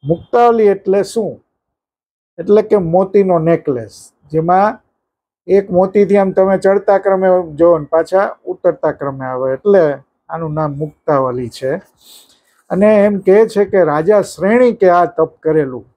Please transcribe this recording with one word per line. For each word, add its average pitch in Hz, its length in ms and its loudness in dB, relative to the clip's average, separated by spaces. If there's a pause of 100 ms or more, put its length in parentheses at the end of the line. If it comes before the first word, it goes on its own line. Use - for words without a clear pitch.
મુક્તાવલી 220 640 2
એટલે 196 360 0
શું? 196 280 -6 (1040)
એટલે 202 240 2
કે 214 160 0
મોતીનો 190 600 0
નેકલેસ, 156 560 -4 (360)
જેમાં 180 460 0 (720)
એક 196 240 0
મોતીથી 190 460 2
આમ 196 140 0
તમે 190 260 0
ચડતા 196 400 2
ક્રમે 190 320 0 (260)
જો 170 220 4
ને 147 80 -6
પાછા 175 420 -2 (180)
ઉતરતા 170 460 -4
ક્રમે 139 340 -10
આવે, 127 280 -4
એટલે 196 300 2 (460)
આનું 160 240 -8
નામ 156 180 -4
મુક્તાવલી 135 760 -4
છે. 131 220 -8 (960)
અને 196 260 2
એમ 202 240 0
કહે 190 180 4 (100)
છે 208 180 -2
કે 196 180 0
રાજા 160 380 0
શ્રેણીકે 208 680 0
આ 175 160 4
તપ 165 340 -4
કરેલું 139 460 -4 (120)